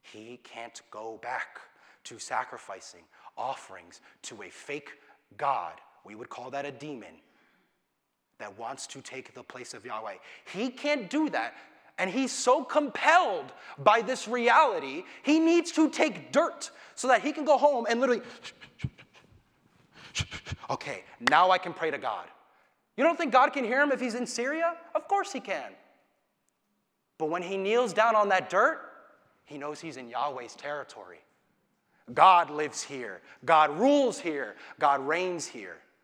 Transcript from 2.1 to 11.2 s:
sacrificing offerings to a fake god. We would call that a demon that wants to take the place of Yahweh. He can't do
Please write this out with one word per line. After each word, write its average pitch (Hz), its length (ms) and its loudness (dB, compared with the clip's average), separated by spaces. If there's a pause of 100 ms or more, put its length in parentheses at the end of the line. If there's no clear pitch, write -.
sacrificing 104 840 -10 (340)
offerings 95 640 -10 (220)
to 104 220 -16
a 90 60 -14
fake - 440 -12 (420)
god. 107 460 -4 (240)
We 104 100 -18
would 117 140 -16
call 123 220 -12
that 139 120 -6
a 143 80 -8
demon 117 500 -14 (1160)
that 104 200 -14
wants 117 300 -10
to 135 140 -16
take 127 320 -16
the 123 100 -18
place 123 300 -16
of 110 120 -18
Yahweh. 110 300 -8 (300)
He 226 240 -6
can't 262 400 -4
do 302 220 -2